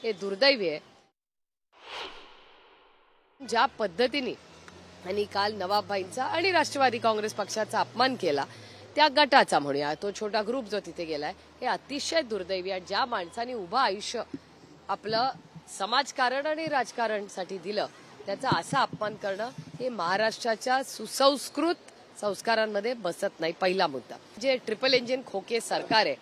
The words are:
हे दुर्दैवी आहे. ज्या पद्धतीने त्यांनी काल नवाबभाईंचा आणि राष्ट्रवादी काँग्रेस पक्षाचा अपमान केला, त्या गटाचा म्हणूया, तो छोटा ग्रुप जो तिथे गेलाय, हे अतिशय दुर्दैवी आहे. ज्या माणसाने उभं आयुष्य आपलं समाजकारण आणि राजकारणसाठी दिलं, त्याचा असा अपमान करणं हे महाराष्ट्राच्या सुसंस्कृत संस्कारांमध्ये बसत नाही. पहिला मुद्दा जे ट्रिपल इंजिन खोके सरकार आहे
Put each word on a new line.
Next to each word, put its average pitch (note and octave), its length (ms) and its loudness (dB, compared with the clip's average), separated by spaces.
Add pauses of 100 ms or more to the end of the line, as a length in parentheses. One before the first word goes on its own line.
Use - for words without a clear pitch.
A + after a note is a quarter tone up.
हे A3+ 80 -2
दुर्दैवी G3 580 2
आहे. D3+ 100 -4 (2750)
ज्या A#3 160 6
पद्धतीने A3+ 680 0 (720)
त्यांनी G3+ 200 -2
काल G#3 300 0
नवाबभाईंचा G3+ 720 -2
आणि F4 280 2
राष्ट्रवादी C#4 460 4
काँग्रेस G#3+ 360 0
पक्षाचा G#3 460 -2
अपमान B3 360 2
केला, D3 300 2 (500)
त्या D4+ 120 8 (100)
गटाचा B3 420 8
म्हणूया, C#3+ 340 0
तो G3+ 180 -4
छोटा G#3 360 -2
ग्रुप B3 180 -4
जो G3 140 -4
तिथे F3 260 -8
गेलाय, D#3 280 -4 (280)
हे B3+ 60 -2
अतिशय C4 540 -2
दुर्दैवी F#3+ 500 -4
आहे. F#3+ 80 -4
ज्या G3 260 -2
माणसाने A#3 480 -6
उभं G#3 260 -2
आयुष्य G#3+ 420 0 (680)
आपलं A3 400 0 (480)
समाजकारण B3+ 680 0
आणि D#4 200 -2
राजकारणसाठी G#3+ 920 -2
दिलं, F3+ 300 -4 (380)
त्याचा G3+ 240 -2
असा G#3 320 2
अपमान G#3+ 340 -2
करणं G3+ 340 -4 (300)
हे B3+ 100 -2
महाराष्ट्राच्या A3 960 0
सुसंस्कृत C#4 920 2 (460)
संस्कारांमध्ये G#3+ 720 0
बसत F#3+ 460 -4
नाही. E3 140 -2
पहिला F#3 340 2
मुद्दा B2+ 280 -8 (260)
जे C4 160 2
ट्रिपल A3+ 360 0
इंजिन B3 320 2
खोके A#3 340 -4
सरकार A3 460 2
आहे C#3 160 0